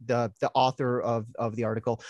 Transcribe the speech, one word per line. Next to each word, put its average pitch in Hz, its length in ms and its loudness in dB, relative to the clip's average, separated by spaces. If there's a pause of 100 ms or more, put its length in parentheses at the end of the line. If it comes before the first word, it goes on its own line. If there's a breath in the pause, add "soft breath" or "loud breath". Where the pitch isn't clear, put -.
the, 120 360 0
the 135 140 0
author 131 480 2
of, 113 240 0 (120)
of 113 160 -2
the 113 100 -2
article. 110 460 -2